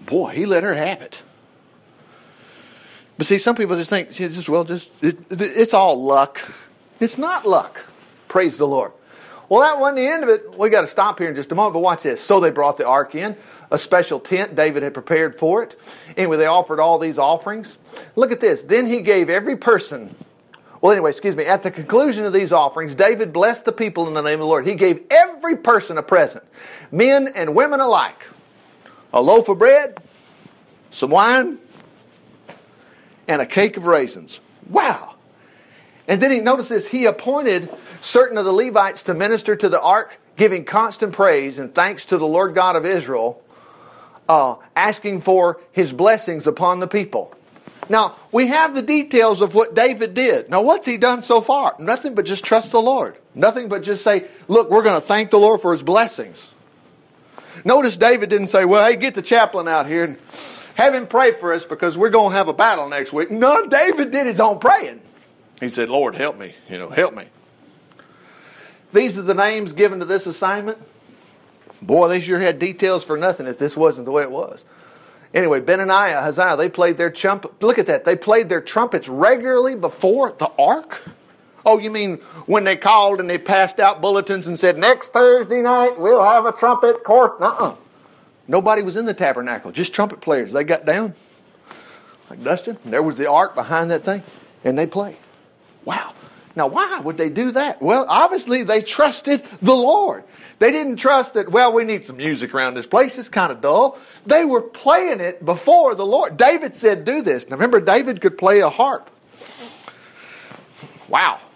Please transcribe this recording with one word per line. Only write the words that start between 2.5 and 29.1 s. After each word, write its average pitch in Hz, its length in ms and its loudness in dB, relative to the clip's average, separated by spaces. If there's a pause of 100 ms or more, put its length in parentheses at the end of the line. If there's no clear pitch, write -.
But 151 80 -4
see, 202 100 2
some 233 200 0
people 208 200 -2
just 170 140 -6
think, 190 220 -4
"She 185 160 -8
just, 170 200 -12
well, 165 160 0
just, 170 260 -12 (120)
it, 165 160 -2 (120)
it, 180 120 -6
it's 214 320 0
all 175 280 4
luck." 139 380 2 (600)
It's 233 180 -4
not 320 280 -4
luck. - 380 0 (420)
Praise 180 320 0
the 147 80 0
Lord. 135 260 -2 (560)
Well, 214 120 4
that 294 200 2
wasn't 277 160 0
the 254 100 0
end 311 180 -2
of 247 40 -4
it. 214 300 0
We 208 100 2
gotta 202 200 2
stop 196 300 -2
here 175 100 -4
in 151 60 -8
just 139 180 -8
a - 20 -6
moment, 202 200 0
but 165 60 -2
watch 175 220 0
this. 123 180 -4
So 196 200 4
they 170 100 2
brought 143 260 -2
the 127 100 -4
ark 135 280 0
in, 202 220 -8 (340)
a 147 80 0
special 175 420 0
tent 190 340 -6
David 151 280 0
had 143 100 -6
prepared 156 420 -4
for 180 280 -2
it. - 140 -12 (400)
Anyway, 170 200 -2
they 156 100 2
offered 160 340 0
all 170 180 4
these 160 200 -6
offerings. 170 600 -4 (360)
Look 240 180 0
at - 80 -8
this. 190 220 0
Then 233 240 0
he 233 140 -2
gave 180 300 0
every 202 260 -2
person, 139 580 -2 (680)
well, 185 100 6
anyway, 170 180 0
excuse 185 240 -4
me, 147 120 -6
at 196 160 0
the 185 80 -6
conclusion 214 560 -2
of 190 60 -6
these 190 200 0
offerings, 156 420 0
David 208 380 0
blessed 214 320 0
the 220 80 -4
people 202 340 -4
in 156 80 -8
the 151 80 -4
name 151 120 -2
of 156 60 -4
the 156 60 -6
Lord. 156 200 0
He 202 80 -2
gave 175 360 0
every 330 460 2
person 208 400 0
a 151 60 -4
present, 175 420 2 (480)
men 269 420 2
and 156 200 -4
women 277 260 2
alike, 196 480 -2 (840)